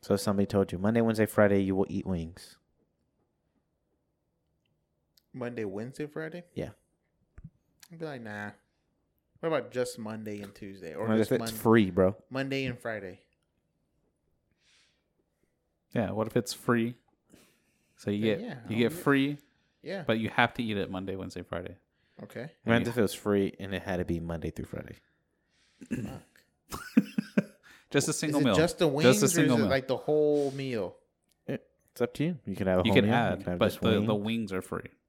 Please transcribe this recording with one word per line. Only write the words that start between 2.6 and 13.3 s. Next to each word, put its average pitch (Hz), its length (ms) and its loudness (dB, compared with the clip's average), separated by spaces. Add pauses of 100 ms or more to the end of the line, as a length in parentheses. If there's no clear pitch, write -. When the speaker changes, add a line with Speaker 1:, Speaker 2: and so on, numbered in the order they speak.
Speaker 2:
Monday, 120 320 -8
Wednesday, 110 420 -8
Friday? 160 380 -12 (100)
Speaker 1:
Yeah. - 160 -6 (1200)
Speaker 2:
I'd 165 60 -18
be 165 80 -10
like, 135 160 -10
"Nah." 104 300 -10 (960)
What 156 100 0
about 120 140 -6
just 123 260 -4
Monday 107 440 -8
and 101 120 -14
Tuesday, 95 400 -14
or 104 120 -4
Speaker 1:
What 110 120 2
Speaker 2:
just 104 140 2
Speaker 1:
if 110 80 2
it's 113 120 -8
Speaker 2:
Mon- 110 80 -10
Speaker 1:
free, 110 300 6
bro? 95 260 4 (140)
Speaker 2:
Monday 135 360 -4
and 123 120 -6
Friday? 101 420 -10 (2750)